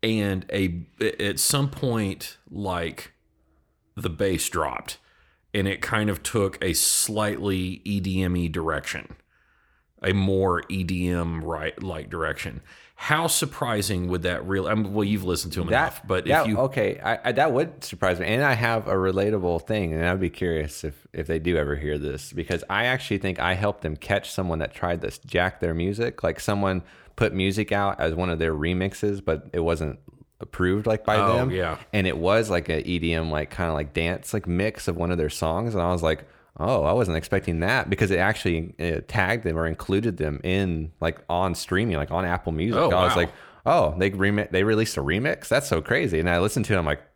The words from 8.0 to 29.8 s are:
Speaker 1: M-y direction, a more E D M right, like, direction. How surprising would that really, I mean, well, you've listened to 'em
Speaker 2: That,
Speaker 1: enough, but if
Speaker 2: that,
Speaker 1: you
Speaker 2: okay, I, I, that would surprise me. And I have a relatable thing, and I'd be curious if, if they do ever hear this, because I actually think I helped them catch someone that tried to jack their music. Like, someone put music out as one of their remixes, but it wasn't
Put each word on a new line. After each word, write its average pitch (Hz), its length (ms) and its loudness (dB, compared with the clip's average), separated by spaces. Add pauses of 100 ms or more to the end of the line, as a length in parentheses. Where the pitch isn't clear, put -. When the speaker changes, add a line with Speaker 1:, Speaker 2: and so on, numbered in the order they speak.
Speaker 1:
M-y 87 240 2
direction, 80 680 -4 (880)
a 92 100 2
more 95 560 2
E 95 160 -2
D 90 240 0
M 85 340 -2
right, 80 400 -6
like, 80 280 -8
direction. 76 500 -6 (380)
How 156 280 0
surprising 104 800 0
would 90 140 0
that 87 240 -2
really, 95 240 0
I 107 40 2
mean, 104 200 0
well, 104 100 2
you've 101 200 0
listened 87 280 -2
to 92 80 -4
'em 82 80 -2
Speaker 2:
That, 90 40 2 (100)
Speaker 1:
enough, - 240 -4
but 92 140 2
if - 100 -6
Speaker 2:
that, 147 180 4
Speaker 1:
you 107 120 2
Speaker 2:
okay, 123 440 0
I, 113 240 0
I, 127 40 0
that 139 200 4
would 147 320 -2
surprise 92 340 0
me. 87 80 -2
And 113 160 2
I 143 120 4
have 117 340 0
a - 60 2
relatable 95 720 2
thing, 101 260 0
and 80 120 0
I'd 90 140 2
be 92 120 0
curious 80 520 -2
if, - 300 -10
if 80 140 -6
they 80 120 0
do 82 200 2
ever 73 180 0
hear 73 220 -2
this, 71 340 -6
because 85 380 -4
I 104 160 2
actually 127 320 0
think 92 200 -2
I 87 140 2
helped 101 300 -2
them 78 140 -4
catch - 340 -2
someone 85 300 -2
that 76 140 -4
tried 87 280 -2
to - 100 -6 (140)
jack 90 340 0
their 82 140 0
music. 101 480 -2
Like, 85 180 -2
someone 98 420 0 (340)
put 113 180 2
music 98 360 0
out 101 300 0
as 80 140 0
one 90 160 0
of 82 80 -2
their 80 160 2
remixes, 92 680 0
but 78 300 -2
it 87 80 0
wasn't 80 380 0 (420)